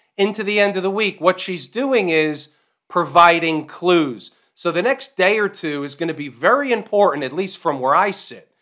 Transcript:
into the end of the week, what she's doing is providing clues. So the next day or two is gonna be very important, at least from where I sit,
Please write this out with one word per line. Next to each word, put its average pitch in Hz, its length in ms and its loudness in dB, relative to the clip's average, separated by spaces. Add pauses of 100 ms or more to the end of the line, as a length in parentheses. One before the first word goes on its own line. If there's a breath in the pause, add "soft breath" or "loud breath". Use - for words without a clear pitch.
(180)
into 208 260 0
the 208 160 0
end 202 160 2
of 185 60 -2
the 185 80 -2
week, 202 320 -2
what 180 180 2
she's 170 280 -8
doing 240 420 0
is 156 400 0 (380)
providing 165 800 4
clues. 156 640 0 (260)
So 170 140 -4
the 165 100 -2
next 262 360 -4
day 190 200 2
or 208 120 0
two 147 340 -8
is 135 120 -10
gonna 165 180 -4
be 143 160 -12
very 220 420 0
important, 196 540 2
at 131 80 -8
least 190 240 -6
from 143 240 -4
where 131 120 2
I 190 180 2
sit, - 380 -12 (120)